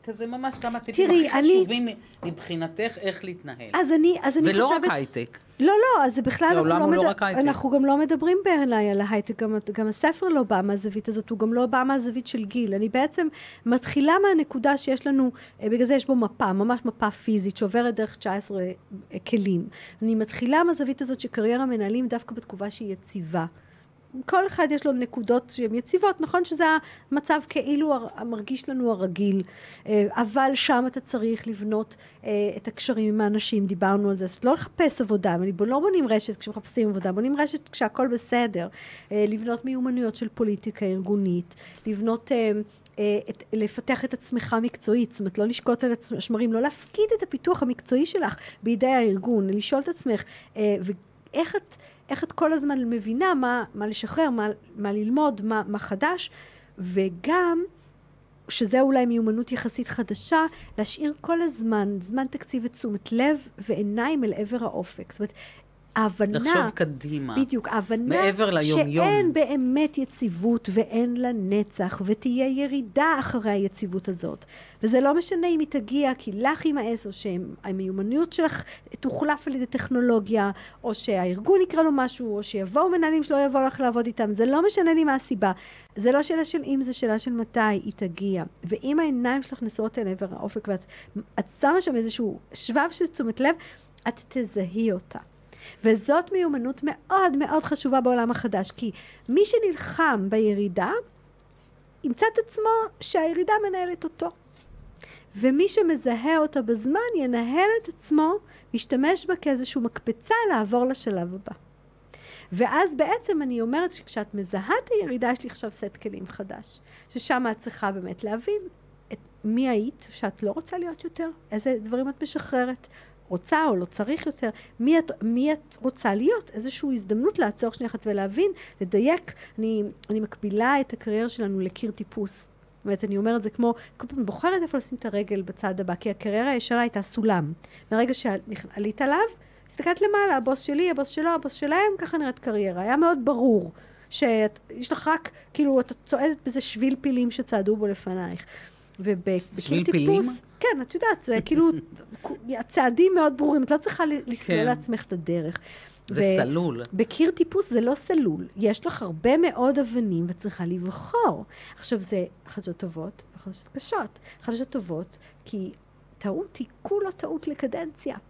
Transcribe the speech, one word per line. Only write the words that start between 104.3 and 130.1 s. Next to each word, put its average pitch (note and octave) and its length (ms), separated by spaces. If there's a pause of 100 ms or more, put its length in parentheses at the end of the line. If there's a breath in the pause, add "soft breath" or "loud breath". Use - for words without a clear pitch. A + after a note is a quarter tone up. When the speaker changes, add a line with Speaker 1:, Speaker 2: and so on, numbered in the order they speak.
Speaker 2:
ומי C4 320
שמזהה D#4 720
אותה D4+ 240
בזמן, A#3 380 (180)
ינהל B3+ 520 (120)
את - 80
עצמו, D#4 440 (400 loud breath)
ישתמש C#4 520
בה F4+ 100
כאיזשהו C4 460
מקפצה - 540 (140)
לעבור A#3+ 360
לשלב G3 480
הבא. F#3+ 220 (960 loud breath)
ואז C4 440
בעצם E4+ 460
אני B3 200
אומרת C#4 300
שכשאת - 420
מזהה G3+ 400 (100)
את - 80
הירידה, B3+ 400
יש B3 120
לי B3 60
עכשיו A3 220
סט - 260
כלים F#3+ 300
חדש, - 520 (300 loud breath)
ששם B3+ 420
את A3 80
צריכה G#3+ 320
באמת F#3 320
להבין A#3 380 (520)
את - 40 (260)
מי A#3+ 260
היית, A#3 420
שאת - 320
לא G3+ 80
רוצה D#4+ 260
להיות E4+ 260
יותר, E4 260 (220)
איזה A3 300
דברים B3 280
את C#4 140
משחררת, B3+ 640 (460 loud breath)
רוצה D#4 340
או A3+ 80
לא F3+ 100
צריך A#3 400
יותר, C4+ 240 (300 loud breath)
מי D4+ 200
את, D#4+ 120 (100)
מי B3 320
את - 280
רוצה A#3+ 340
להיות, F4 380
איזושהי C4 400
הזדמנות A3+ 460
לעצור A3+ 320
שנייה A#3 180
אחת - 180
ולהבין, G#3 440 (300 loud breath)
לדייק. A#3 520 (260 loud breath)
אני, A3 240 (260)
אני G#3+ 100